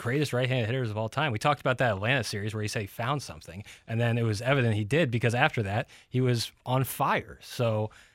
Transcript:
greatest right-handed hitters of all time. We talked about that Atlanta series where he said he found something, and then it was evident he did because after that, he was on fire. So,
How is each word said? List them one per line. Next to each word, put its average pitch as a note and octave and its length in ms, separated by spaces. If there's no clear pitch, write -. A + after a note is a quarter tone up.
greatest C3 300
right-handed B2 340
hitters B2 240
of G2+ 60
all A2 120
time. C#3+ 220
We G#2+ 80
talked D3 220
about C3 180
that A#2+ 140
Atlanta A2+ 300
series G#2+ 300
where G#2+ 80
he G#2+ 60
said A2+ 140
he G2 60
found C3 360
something, E2 400
and A2+ 120
then A#2 180
it A#2 60
was G#2+ 180
evident A#2+ 340
he G#2+ 80
did C#3 260
because A#2 240
after B2+ 300
that, G2+ 260
he B2+ 120
was B2 300
on B2+ 180
fire. - 580
So, A2 480